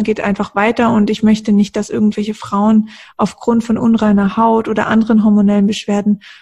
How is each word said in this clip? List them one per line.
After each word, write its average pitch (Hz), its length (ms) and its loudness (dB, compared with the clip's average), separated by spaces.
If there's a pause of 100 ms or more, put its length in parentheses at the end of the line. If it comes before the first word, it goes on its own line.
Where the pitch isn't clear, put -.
geht 214 180 -4
einfach 202 340 -4
weiter 233 380 0
und 208 160 2
ich 214 140 -6
möchte 214 300 2
nicht, 202 220 2
dass 214 140 -6
irgendwelche 214 460 -2
Frauen 214 560 0 (260)
aufgrund 226 480 -2
von 226 140 -2
unreiner 208 580 0
Haut 226 320 0
oder 214 200 -2
anderen 220 360 2
hormonellen 208 420 2
Beschwerden 208 540 -2 (220)